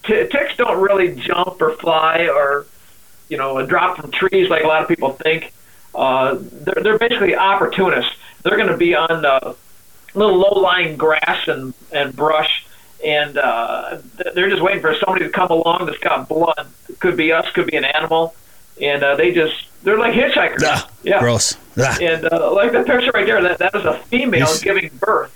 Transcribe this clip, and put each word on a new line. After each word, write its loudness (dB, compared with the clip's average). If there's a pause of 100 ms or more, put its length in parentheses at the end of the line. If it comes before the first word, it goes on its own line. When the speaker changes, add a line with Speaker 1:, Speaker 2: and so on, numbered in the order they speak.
Speaker 1:
T-, 0
ticks -4
don't 0
really 2
jump -4
or 0
fly 0
or, 0 (600)
you -8
know, -4
drop 0
from -14
trees 2
like 0
a 2
lot 2
of -6
people -2
think. -4 (420)
Uh, 0
they're, -6
they're 2
basically 2
opportunists. 0 (320)
They're 0
gonna 0
be 2
on, 0
uh, 0 (600)
little 4
low-lying 2
grass 0
and, -6 (200)
and -2
brush, 0 (380)
and, -2
uh, -2 (220)
th-, -6
they're 2
just 0
waiting 0
for 0
somebody -2
to -8
come 0
along 2
that's -8
got -4
blood. 0 (220)
It -18
could 0
be 2
us, 0
could 0
be -4
an -2
animal, 0 (460)
and, 0
uh, 4
they 4
just, 2 (300)
they're 2
like 2
hitchhikers. 0
Speaker 2:
Ah, -2 (140)
Speaker 1:
Yeah. 2
Speaker 2:
gross. 0 (220)
Ah. 0
Speaker 1:
And, 0
uh, 2
like 2
the 2
picture 0
right 0
there, 2
that, 0
that -2
is -2
a -2 (120)
female 0
Speaker 2:
Yes. 0
Speaker 1:
giving -2
birth. -2